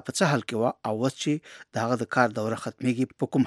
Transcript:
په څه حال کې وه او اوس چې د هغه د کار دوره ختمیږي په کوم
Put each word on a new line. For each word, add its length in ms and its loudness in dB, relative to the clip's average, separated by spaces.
په 100 -8
څه 140 4
حال 180 0
کې 120 -4
وه 100 2
او 140 0
اوس 200 0
چې 100 0
د 120 -2
هغه 180 2
د 120 -4
کار 240 4
دوره 240 -2
ختمیږي 420 -2
په 100 -8
کوم 120 6